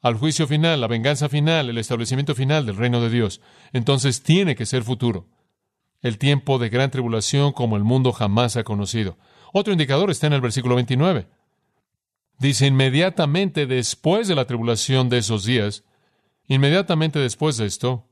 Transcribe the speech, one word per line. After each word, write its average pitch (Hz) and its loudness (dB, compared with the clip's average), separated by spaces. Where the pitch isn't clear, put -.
al 120 0
juicio 147 -2
final, 151 0
la 113 -2
venganza 135 0
final, 147 0
el 117 -6
establecimiento 127 -2
final 135 0
del 101 -4
reino 120 2
de 117 0
Dios. 113 -2
Entonces 127 0
tiene 165 4
que 113 -6
ser 127 -2
futuro. 117 -2
El 113 -2
tiempo 139 2
de 117 -2
gran 131 0
tribulación 131 -2
como 117 0
el 101 0
mundo 127 2
jamás 113 0
ha 113 -4
conocido. 104 -4
Otro 202 0
indicador 156 2
está 151 0
en 151 4
el 139 2
versículo 123 0
veintinueve. 127 0
Dice, 135 2
"Inmediatamente 147 2
después 156 -2
de 185 0
la 135 0
tribulación 120 0
de 123 2
esos 104 -2
días", 107 -2
inmediatamente 156 2
después 139 -2
de 110 -2
esto 120 -4